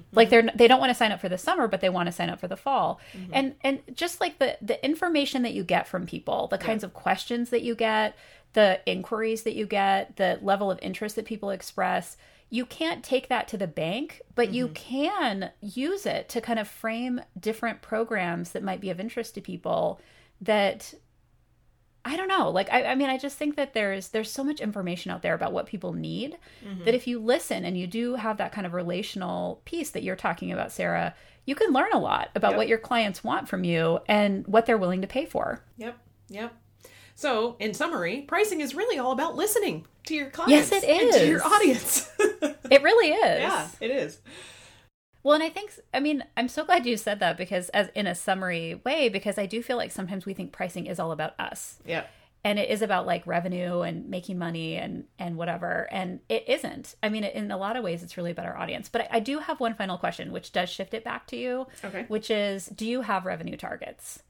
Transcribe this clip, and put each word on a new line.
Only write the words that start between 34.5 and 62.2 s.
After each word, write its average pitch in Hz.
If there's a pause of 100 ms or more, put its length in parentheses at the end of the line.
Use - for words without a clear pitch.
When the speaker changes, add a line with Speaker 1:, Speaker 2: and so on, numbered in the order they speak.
Speaker 1:
they're 226
willing 185
to 190
pay 294
for. - (140)
Speaker 2:
Yep. 233 (300)
Yep. 214 (640)
So, 240
in 214
summary, 269
pricing 381
is 262
really 381
all 247
about 294
listening 359 (200)
to 320
your 294
Speaker 1:
Yes, 277
Speaker 2:
clients 302
Speaker 1:
it 392
Speaker 2:
and 392
to 196
your 311
Speaker 1:
is. -
Speaker 2:
audience. 370
<laughs> - (480)
Speaker 1:
It 277
really 370
is. 320
Speaker 2:
Yeah, 277 (120)
it 226
is. 175 (1040)
Speaker 1:
Well, 285
and 311
I 320
think, 415 (240)
I 262
mean, 294 (120)
I'm 247
so 311
glad 339
you 240
said 208
that 165
because 180
as, 190
in 202
a 175
summary 175
way, 277
because 196
I 202
do 220
feel 247
like 214
sometimes 190
we 196
think 180
pricing 180
is 175
all 165
about 156
us. - (100)
Speaker 2:
Yep. 165 (320)
Speaker 1:
And 208
it 202
is 208
about, 196
like, 170
revenue 175
and 170
making 185
money 165
and, - (120)
and 175
whatever. 175
And 185 (100)
it 226
isn't. -
I 214
mean, 214
in 208
a 196
lot 202
of 247
ways, 170
it's 175
really 170
about 170
our 170
audience. -
But 226
I, -
I 233
do 269
have 302
one 233
final 185
question, 170
which 175
does 185
shift -
it 226
back -
to 247
you, 254 (160)
Speaker 2:
Okay. 196
Speaker 1:
which 214